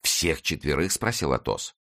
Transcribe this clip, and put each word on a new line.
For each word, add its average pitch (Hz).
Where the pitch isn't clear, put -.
«Всех -
четверых?» — 76
спросил 107
Атос. -